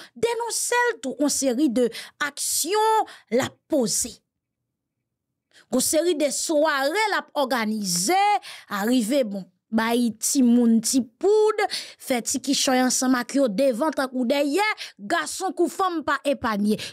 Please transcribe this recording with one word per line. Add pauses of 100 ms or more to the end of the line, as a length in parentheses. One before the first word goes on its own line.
(140)
dénonçaient (260)
toute
une
série
de (320)
actions (520)
la (200)
posée. (1500)
Une
série
de
soirées (220)
la
organisée, (560)
arrivé
bon, (200)
bay
ti
moun
ti
poud, (140)
fait
ti
ki
choy
ensemble
ak
yo
devant
tan
kou
derrière, (220)
garçon
kou
femme
pas
épargné. (160)